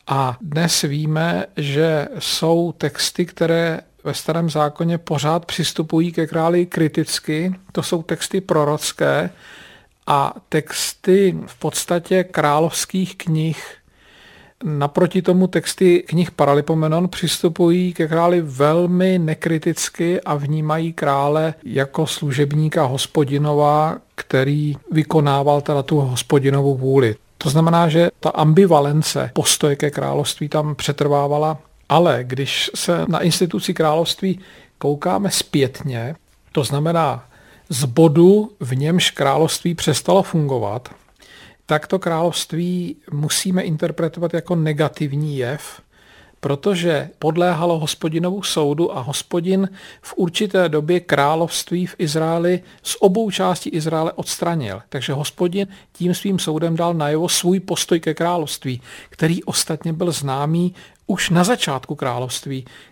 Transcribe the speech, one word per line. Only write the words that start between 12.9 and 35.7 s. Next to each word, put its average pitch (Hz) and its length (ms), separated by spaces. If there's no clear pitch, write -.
knih. 156 600
Naproti 156 580
tomu 185 260
texty 175 600
knih 165 240
Paralipomenon 156 800
přistupují 175 840
ke 165 140
králi 170 340
velmi 175 800
nekriticky 165 1040
a 160 140
vnímají 156 580
krále 147 600
jako 135 440
služebníka 147 800
Hospodinova, 147 1120
který 143 600
vykonával 143 680
teda 143 220
tu 151 160
Hospodinovou 139 800
vůli. 131 380
To - 120
znamená, 165 400
že 170 200
ta - 100
ambivalence 151 1040
postoje 147 420
ke 143 160
království 139 580
tam 151 260
přetrvávala, 147 800
ale 151 340
když 131 520
se 165 320
na 156 120
instituci 175 540
království 170 640
koukáme 180 540
zpětně, 131 840